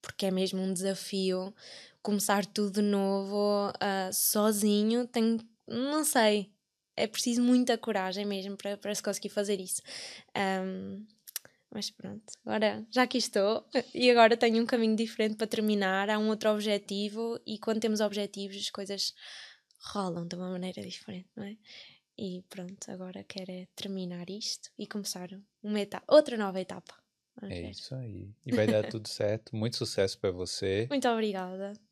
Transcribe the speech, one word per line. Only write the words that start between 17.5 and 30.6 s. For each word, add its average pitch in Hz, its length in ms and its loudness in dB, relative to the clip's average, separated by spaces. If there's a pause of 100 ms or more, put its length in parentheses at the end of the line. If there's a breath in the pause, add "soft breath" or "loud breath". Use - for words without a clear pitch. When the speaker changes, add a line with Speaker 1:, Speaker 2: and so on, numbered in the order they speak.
Speaker 1:
quando 220 220 0
temos 214 200 0
objetivos 202 580 -2
as 196 120 -6
coisas 202 420 -6 (800 loud breath)
rolam 175 340 -2
de 175 100 -8
uma 180 140 -6
maneira 185 320 -6
diferente, 185 520 -12
não 214 100 -10
é? 208 120 -12 (600 loud breath)
E 185 320 -8
pronto, 185 400 -12
agora 185 340 -12
quero 185 260 -12
é 185 240 -12
terminar 180 540 -8
isto - 400 -8 (100)
e 208 80 -8
começar 196 440 -8 (320)
uma 214 180 -2
eta-, 202 260 -6
outra 294 300 8
nova 190 240 -2
etapa. 185 320 -10 (480)
Vamos 190 160 -8
Speaker 2:
É 87 60 -6
Speaker 1:
ver. 85 80 -8
Speaker 2:
isso - 240 -12
aí. 101 340 -10 (160)
E 127 100 -2
vai 110 120 4
dar 107 240 2
tudo 110 180 -6
certo. 107 480 -2
Muito 113 200 -2
sucesso 101 420 0
pra 98 120 0
você. 95 600 -2